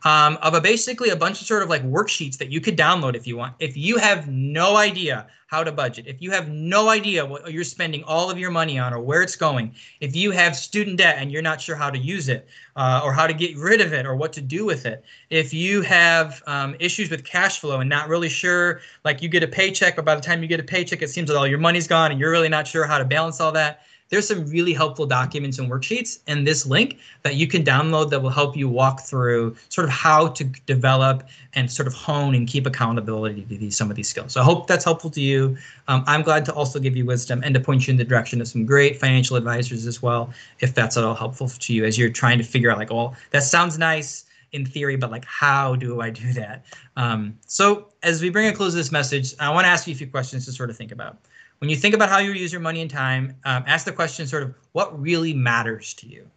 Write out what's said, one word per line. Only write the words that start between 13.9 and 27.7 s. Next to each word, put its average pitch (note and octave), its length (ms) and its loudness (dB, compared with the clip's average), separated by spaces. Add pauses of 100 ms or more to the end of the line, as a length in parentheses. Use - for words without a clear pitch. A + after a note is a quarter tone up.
it C3+ 140 -2
or C3+ 100 -2
what D#3 160 -4
to - 80 -10
do D3+ 240 -4
with D3+ 220 -2
it, G#2+ 180 -8 (240)
if D#3 240 0
you F#3 300 0
have, E3 640 4
um, C#3+ 340 -4
issues F3 300 -2
with D3+ 120 -6
cash F#3 380 -2
flow C#3 200 -2
and C3 100 0
not D3 180 -2
really E3 220 0
sure, F3 500 0 (240)
like, D3 160 0
you E3+ 80 -4
get E3 140 4
a D#3 180 -2
paycheck, F#3+ 340 2
but D3+ 120 -2
by D#3 80 6
the D3 80 -6
time E3+ 180 -2
you D#3+ 80 -6
get E3 180 0
a - 80 -18
paycheck, F3 280 -2
it D3 80 -6
seems E3+ 180 -6
that D3 80 2
all C#3 100 4
your C#3+ 220 0
money's E3+ 180 2
gone E3 240 4
and C#3 80 -4
you're D#3 200 2
really E3 100 4 (100)
not D3+ 80 -4
sure D#3+ 200 0
how D3+ 100 2
to C3+ 80 2
balance D#3+ 340 0
all D#3+ 140 0
that, D#3 300 0 (260)
there's G#3 200 0
some F3+ 160 -2 (120)
really F3 180 2
helpful D3 320 -2
documents C3 520 -2
and C3 120 -4
worksheets G#3+ 560 -6
in D3 180 -2
this C#3+ 220 0
link F#3 320 2 (240)
that C#3+ 140 -2
you D#3+ 100 2
can E3 180 0
download D3+ 460 4